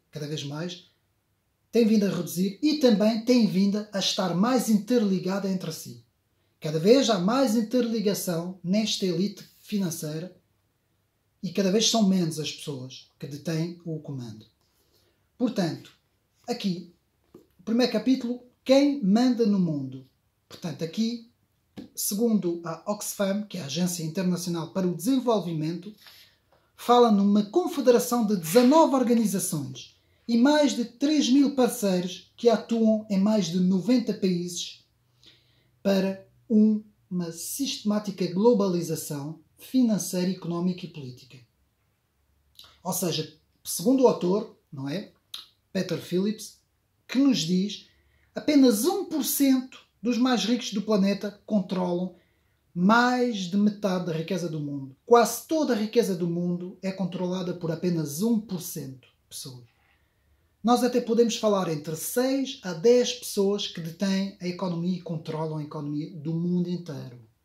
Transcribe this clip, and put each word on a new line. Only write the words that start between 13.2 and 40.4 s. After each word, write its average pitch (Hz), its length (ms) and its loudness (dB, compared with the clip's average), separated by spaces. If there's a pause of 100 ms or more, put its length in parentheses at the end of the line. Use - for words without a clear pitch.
detêm 160 580 -6
o 160 140 -8
comando. 120 480 -14 (920)
Portanto, 175 540 -2 (560)
aqui, 185 480 -6 (640)
o - 60 -20
primeiro 233 280 0
capítulo, 247 520 0 (200)
quem 277 380 4
manda 226 420 4
no 202 140 2
mundo. 135 500 -4 (400)
Portanto, 160 360 -10
aqui, 226 460 -6 (640)
segundo 190 720 -2
a 165 260 -8
Oxfam, 202 520 -4
que 185 160 -12
é 165 40 -8
a 139 40 -10
Agência 165 380 -2
Internacional 170 680 -4
para 185 140 -2
o 175 80 0
Desenvolvimento, 175 960 -2 (840)
fala 240 360 6
numa 202 320 4
confederação 240 840 2
de 208 100 0
dezanove 247 580 6
organizações 196 1000 0 (340)
e 233 80 2
mais 277 380 4
de 226 100 -2
três 277 460 0
mil 269 240 4
parceiros 190 840 0
que 233 120 2
atuam 220 600 2
em 196 100 0
mais 208 280 2
de 175 140 -2
noventa 190 520 2
países 175 720 -4 (1000)
para 190 460 0 (220)
um, 214 320 4 (260)
uma 175 240 -4
sistemática 208 1000 -4
globalização 170 1080 0 (160)
financeira, 190 760 0
económica 175 540 -4